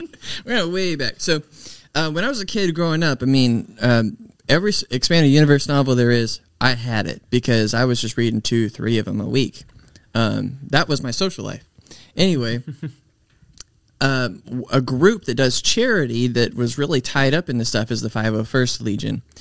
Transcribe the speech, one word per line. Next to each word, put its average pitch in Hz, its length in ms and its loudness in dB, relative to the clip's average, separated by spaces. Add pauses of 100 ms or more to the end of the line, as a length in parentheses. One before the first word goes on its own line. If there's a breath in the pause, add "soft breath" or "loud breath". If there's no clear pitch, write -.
(440 loud breath)
We're 240 140 -4
gonna 170 100 -2
way 180 280 -2
back. 131 220 -4
So, 156 240 -2 (520 loud breath)
uh, 156 160 0
when 165 140 -2
I 247 40 -2
was 269 120 -4
a 190 60 -8
kid 190 280 0
growing 165 300 0
up, 139 180 0
I 127 40 0
mean, 127 540 2
um, 117 360 2 (320)
every 185 220 4
s-, - 200 -2
expanded 156 420 2
universe 143 360 6
novel 139 260 2
there 120 160 4
is, 117 300 0 (200)
I 127 120 4
had 117 340 -2
it - 240 -8
because 117 420 2
I 117 120 2
was 123 160 0
just 110 160 -6
reading 113 240 0
two, 117 280 0
three 113 300 -2
of 107 80 -2
'em 104 140 -4
a 104 80 -6
week. 123 340 -2 (520 soft breath)
Um, 107 440 -2 (120)
that 160 180 0
was 147 140 -2
my 123 100 -8
social 185 320 -6
life. - 200 -12 (520 loud breath)
Anyway, 123 460 0 (200)
<laughs> - 1160 -18
uh, 131 280 0
w-, 117 440 -10
a 135 80 4
group 143 460 2
that 120 80 -2
does 127 280 0
charity 147 640 0
that 117 260 0
was 120 240 -2
really 143 220 0
tied 135 340 2
up 175 140 0
in 123 100 -2
this 113 100 -2
stuff 110 220 -2
is 117 100 -2
the 113 100 -4
five 110 240 -2
oh 110 100 -2
first 127 360 -2
Legion. 110 420 -4 (180 loud breath)